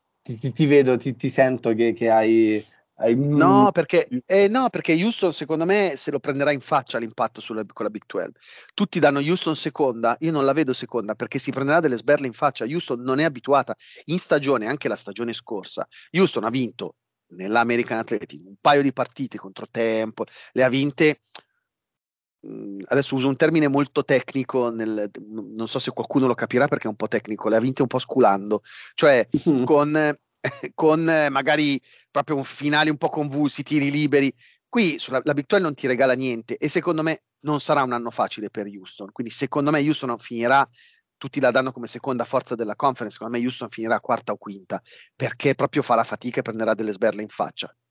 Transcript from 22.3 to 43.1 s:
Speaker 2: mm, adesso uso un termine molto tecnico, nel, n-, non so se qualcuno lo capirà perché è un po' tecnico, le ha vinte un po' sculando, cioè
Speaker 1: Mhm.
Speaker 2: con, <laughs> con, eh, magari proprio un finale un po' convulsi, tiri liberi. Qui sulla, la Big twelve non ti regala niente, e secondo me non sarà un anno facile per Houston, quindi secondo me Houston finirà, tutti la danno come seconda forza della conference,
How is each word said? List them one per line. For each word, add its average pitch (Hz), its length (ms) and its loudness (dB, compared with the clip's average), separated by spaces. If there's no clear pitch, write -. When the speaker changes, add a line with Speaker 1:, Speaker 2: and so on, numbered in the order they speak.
Speaker 2:
mm, 107 400 -14
adesso 139 300 -2
uso 131 100 0
un 139 80 0
termine 156 320 2
molto 139 380 0
tecnico, 127 640 -2
nel, 110 480 -4
n-, 107 380 -14
non 113 100 -6
so 127 140 -4
se 123 100 -4
qualcuno 131 380 0
lo 120 60 2
capirà 127 340 0
perché - 180 -4
è 110 40 -4
un 104 60 -8
po' 107 120 -4
tecnico, 107 400 -4
le 110 80 4
ha 110 40 6
vinte 131 220 0
un 127 60 0
po' 127 100 -2
sculando, 104 640 2
cioè 135 320 6
Speaker 1:
Mhm. 135 180 4
Speaker 2:
con, 151 520 2
<laughs> - 300 -8
con, 160 340 2
eh, 156 220 2
magari 139 500 2
proprio 143 260 -2
un 135 80 -4
finale 147 460 0
un 151 80 -2
po' 151 100 -2
convulsi, 147 560 -2
tiri 143 260 0
liberi. 143 420 4
Qui 208 300 2
sulla, 127 260 -2
la 147 100 2
Big 139 120 -4
twelve 196 200 2
non 143 80 -2
ti 135 140 -6
regala 127 240 4
niente, 123 440 -4
e 151 120 -2
secondo 156 340 -2
me 160 200 -2
non 147 180 -2
sarà 147 240 0
un 127 100 -2
anno 117 180 -4
facile 107 400 -4
per 101 160 -8
Houston, 101 440 -16
quindi 117 220 -10
secondo 143 400 -2
me 151 80 0
Houston 143 380 -2
finirà, 123 500 0
tutti 139 240 -8
la 127 120 4
danno 131 200 0
come 120 140 -12
seconda 117 380 -6
forza 123 300 -4
della 110 220 -6
conference, 127 400 -4